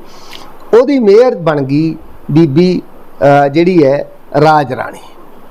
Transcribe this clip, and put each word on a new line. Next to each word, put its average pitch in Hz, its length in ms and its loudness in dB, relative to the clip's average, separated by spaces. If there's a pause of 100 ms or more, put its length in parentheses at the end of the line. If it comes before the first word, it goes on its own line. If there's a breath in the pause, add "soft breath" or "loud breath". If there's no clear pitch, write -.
(800 loud breath)
ਉਹਦੀ 277 200 0
ਮੇਅਰ 226 360 4
ਬਣ 156 260 -4
ਗਈ 151 340 -2 (360)
ਬੀਬੀ, 165 500 2 (640)
ਅ, - 20 0
ਜਿਹੜੀ 165 380 2
ਹੈ 139 260 -2 (300)
ਰਾਜ 151 320 2
ਰਾਣੀ। 113 260 -10 (520)